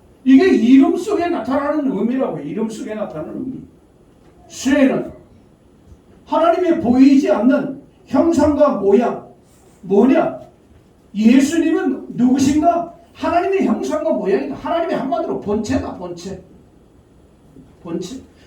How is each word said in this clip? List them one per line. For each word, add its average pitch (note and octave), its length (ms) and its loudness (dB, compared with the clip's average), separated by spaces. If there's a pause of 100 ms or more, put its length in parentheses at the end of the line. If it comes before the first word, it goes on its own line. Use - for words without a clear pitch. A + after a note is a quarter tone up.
(240)
이게 C4+ 300 6
이름 C4+ 420 4
속에 F4 320 -2
나타나는 C#4+ 600 -4
의미라고요. A3 520 -4
이름 F#3+ 260 -6
속에 - 260 -10
나타나는 G3 440 -10
의미. - 240 -10 (840)
쇠는 C4 640 0 (1120)
하나님의 E4+ 560 2
보이지 C4 480 4
않는 G#3+ 520 0 (240)
형상과 D4 720 2
모양. G#3+ 520 0 (540)
뭐냐? A#3+ 580 2 (760)
예수님은 C#4 960 2
누구신가? C#4+ 840 0 (200)
하나님의 F4+ 500 0
형상과 D#4 480 -2
모양이다. G3+ 440 -2
하나님의 E4 400 -4
한마디로 D#4+ 440 -6
본체다, A3+ 540 -6
본체. F3+ 480 -14 (1400)
본체. - 380 -10 (260)